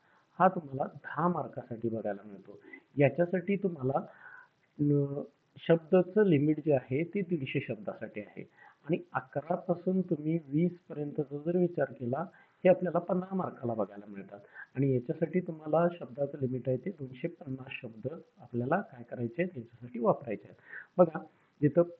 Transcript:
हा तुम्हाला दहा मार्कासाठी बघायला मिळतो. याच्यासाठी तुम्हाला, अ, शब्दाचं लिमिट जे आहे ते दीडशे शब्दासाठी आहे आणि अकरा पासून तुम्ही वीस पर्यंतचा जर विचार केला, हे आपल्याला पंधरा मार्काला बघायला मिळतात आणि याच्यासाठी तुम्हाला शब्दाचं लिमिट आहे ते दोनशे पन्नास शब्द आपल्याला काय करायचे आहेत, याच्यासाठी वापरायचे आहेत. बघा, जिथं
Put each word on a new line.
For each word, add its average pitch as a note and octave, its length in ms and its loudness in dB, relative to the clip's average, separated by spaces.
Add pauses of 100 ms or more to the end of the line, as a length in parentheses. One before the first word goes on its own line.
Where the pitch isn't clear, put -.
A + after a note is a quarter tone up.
(380)
हा F3+ 100 8
तुम्हाला D3+ 360 -2 (100)
दहा D3+ 340 -2
मार्कासाठी B2+ 600 -4
बघायला G#2 360 -4
मिळतो. G2 340 -18 (400)
याच्यासाठी E3+ 580 2
तुम्हाला, D3 420 -2 (800)
अ, C#3+ 400 2 (380)
शब्दाचं F3+ 640 4
लिमिट D3+ 420 6
जे D#3 60 6
आहे C3+ 320 2
ते E3+ 160 -4
दीडशे D#3 480 -2
शब्दासाठी G#2+ 520 -8
आहे G2 280 -14 (380)
आणि D#3 120 2 (140)
अकरा C#3+ 420 -4
पासून F3+ 460 0
तुम्ही D#3+ 380 0 (100)
वीस E3 240 2 (160)
पर्यंतचा D3 480 -6 (100)
जर F3 100 2
विचार F3 360 2
केला, B2 260 -2 (460)
हे F3+ 40 10
आपल्याला F3+ 300 4
पंधरा F#3 360 -2
मार्काला A#2+ 400 -2
बघायला G2+ 340 -4
मिळतात G2 300 -14 (380)
आणि C3+ 180 2
याच्यासाठी D#3 460 -2
तुम्हाला D#3+ 480 0 (120)
शब्दाचं C#3+ 400 -6
लिमिट B2+ 280 -2
आहे B2+ 80 2
ते B2+ 140 -8
दोनशे C3 380 -8
पन्नास C3+ 420 -10
शब्द A2+ 380 -10 (300)
आपल्याला B2 420 -2
काय C3 220 -14
करायचे A#2+ 400 -4
आहेत, F3+ 140 -4
याच्यासाठी A#2+ 420 -12
वापरायचे A#2+ 500 0
आहेत. F#2 80 -20 (420)
बघा, E3 200 6 (440)
जिथं D3 200 6 (160)